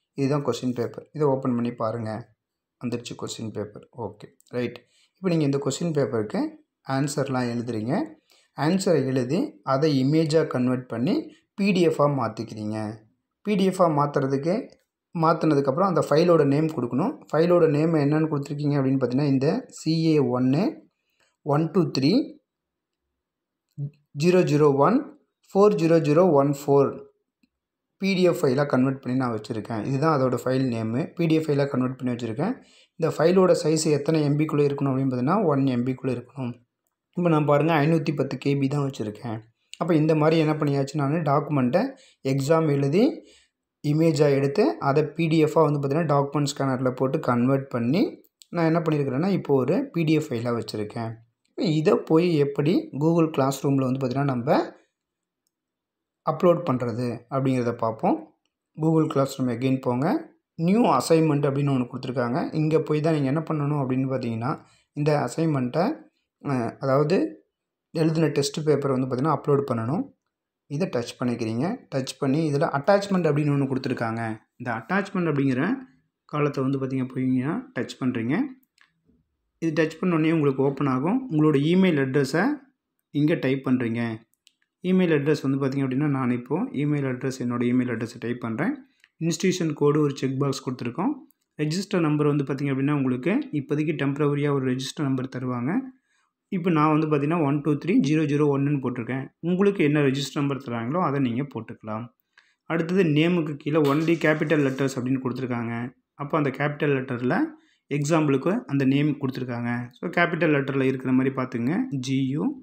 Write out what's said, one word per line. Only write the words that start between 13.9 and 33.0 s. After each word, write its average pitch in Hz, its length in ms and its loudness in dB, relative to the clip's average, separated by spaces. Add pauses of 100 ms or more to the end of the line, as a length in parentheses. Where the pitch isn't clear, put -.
மாத்துனதுக்கப்புறம் 165 760 2
அந்த 151 120 2
ஃபைலோட 165 440 4
நேம் 147 220 2
கொடுக்கணும். 127 440 -2 (120)
ஃபைலோட 165 440 4
நேம் 156 260 2
என்னன்னு 151 360 2
கொடுத்துருக்கீங்க 147 460 -2
அப்படின்னு 135 240 2
பார்த்தீங்கன்னா 135 320 0
இந்த 135 160 2 (200)
சி - 240 -4 (120)
ஏ 160 100 4 (140)
ஒன்னு 127 340 2 (840)
ஒன் 147 240 2
டூ 185 200 2
த்ரீ 139 220 2 (2000)
ஜீரோ 175 240 4
ஜீரோ 147 240 4 (100)
ஒன் 160 200 4 (480)
ஃபோர் 202 300 4
ஜீரோ 165 240 4
ஜீரோ 147 240 4 (100)
ஒன் 139 180 4
ஃபோர் 139 400 2 (1120)
பி 190 120 0
டி 180 80 2
எஃப் 170 180 4
ஃபைலா 143 260 2
கன்வெர்ட் 131 340 2
பண்ணி 127 180 -4
நான் 123 160 -2
வச்சிருக்கேன். 110 500 -6
இதுதான் 139 300 0
அதோட 131 220 0
ஃபைல் 131 300 -2
நேமு. 113 340 -2 (120)
பி 170 140 -2
டி 160 80 2
எஃப் 156 120 0
ஃபைலா 139 220 0
கன்வெர்ட் 127 300 -2
பண்ணி 123 140 -4
வச்சிருக்கேன். 120 420 -4 (460)